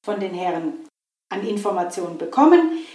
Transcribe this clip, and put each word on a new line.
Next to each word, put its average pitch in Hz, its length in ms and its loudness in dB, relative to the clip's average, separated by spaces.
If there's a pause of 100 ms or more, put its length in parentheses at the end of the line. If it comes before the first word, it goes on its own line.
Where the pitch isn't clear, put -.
von 202 160 -6
den 185 140 -6
Herren 175 500 -6 (480)
an 202 140 -4
Informationen 185 720 -4
bekommen. 320 540 4 (220)